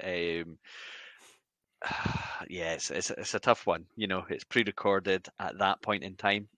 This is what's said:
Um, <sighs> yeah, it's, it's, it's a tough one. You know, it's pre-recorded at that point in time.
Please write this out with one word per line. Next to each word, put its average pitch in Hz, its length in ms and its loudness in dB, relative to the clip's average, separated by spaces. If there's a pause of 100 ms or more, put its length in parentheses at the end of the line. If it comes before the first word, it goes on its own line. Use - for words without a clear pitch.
Um, 85 560 -2 (1200)
<sighs> - 60 -4 (600)
yeah, 82 260 -2
it's, - 160 -4
it's, 80 200 -2
it's - 240 -6
a 110 60 2
tough - 260 6
one. 85 200 2 (100)
You 107 100 -2
know, 92 220 0
it's - 160 -4
pre-recorded 98 840 2 (120)
at - 200 -6
that 98 240 4
point 104 220 0
in 92 120 -10
time. 104 420 2